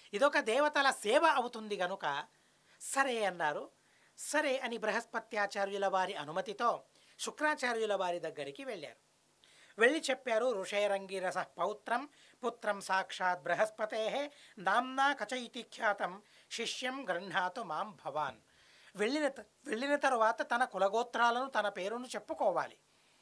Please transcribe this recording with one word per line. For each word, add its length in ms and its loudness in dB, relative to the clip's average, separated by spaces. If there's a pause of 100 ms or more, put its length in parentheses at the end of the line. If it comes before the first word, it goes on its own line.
(140)
ఇదొక 260 4
దేవతల 520 4
సేవ 340 4
అవుతుంది 520 0
కనుక 500 -2 (540)
సరే 420 0
అన్నారు. 600 -2 (340)
సరే 420 0
అని 180 -4
బృహస్పత్యాచార్యుల 1080 -2
వారి 280 0
అనుమతితో 680 -2 (360)
శుక్రాచార్యుల 760 0
వారి 240 -2
దగ్గరికి 440 -8
వెళ్ళారు. 320 -10 (840)
వెళ్ళి 300 6
చెప్పారు, 520 0
"ఋషేరంగిరస 760 -2
పౌత్రం 720 -4 (360)
పుత్రం 360 -2
సాక్షాత్ 640 0
బృహస్పతేః 840 0 (280)
నామ్నా 560 2
కచ 220 -4
ఇతి 280 -8
ఖ్యాతం 600 -2 (280)
శిష్యం 580 -6
గృహ్ణాతు 520 -2
మాం 440 -8
భవాన్." 320 -4 (580)
వెళ్ళిన 320 0
త-, 180 -6 (200)
వెళ్ళిన 300 0
తరువాత 460 4
తన 220 0
కులగోత్రాలను, 840 2
తన 200 0
పేరును 360 -6
చెప్పుకోవాలి 720 -2 (440)